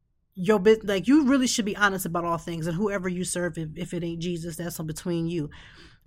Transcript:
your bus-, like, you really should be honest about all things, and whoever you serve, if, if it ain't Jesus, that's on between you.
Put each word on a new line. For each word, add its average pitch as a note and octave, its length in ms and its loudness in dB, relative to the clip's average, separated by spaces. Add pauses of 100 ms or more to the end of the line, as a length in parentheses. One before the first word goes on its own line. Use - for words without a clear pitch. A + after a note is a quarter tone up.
(360)
your G3+ 220 2
bus-, A3 260 6
like, G3 240 0
you D4 180 6
really C4 220 4
should G#3+ 180 0
be G3 100 -2
honest F#3+ 300 0
about E3+ 200 -4
all E3+ 120 0
things, E3 280 -6
and E3+ 100 -2
whoever G3 340 -2
you F3+ 140 -2
serve, F3 340 -4
if, D#3+ 180 -6
if F3 180 -8
it E3 100 -4
ain't E3+ 180 -6
Jesus, E3+ 340 -6
that's F3 240 -8
on D#3+ 80 -6
between E3 400 -4
you. E3 220 -4 (580)